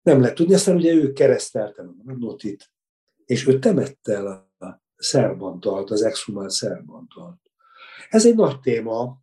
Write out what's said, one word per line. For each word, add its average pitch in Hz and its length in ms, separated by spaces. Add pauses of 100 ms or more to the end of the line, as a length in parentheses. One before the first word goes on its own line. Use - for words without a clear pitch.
Nem 139 200
lehet 117 140
tudni, 180 180
aztán 180 220
ugye 165 180
ő 147 180
keresztelte 120 720
meg - 160
a 110 60
Radnótit, 110 640 (540)
és 123 220
ő 131 120
temette 135 540
el 101 140 (300)
a - 240 (140)
Szerb 98 480
Antalt, 95 460
az 107 120
exhumált 98 480
Szerb - 420
Antalt. - 480 (680)
Ez 220 160
egy 233 100
nagy 160 240
téma 117 640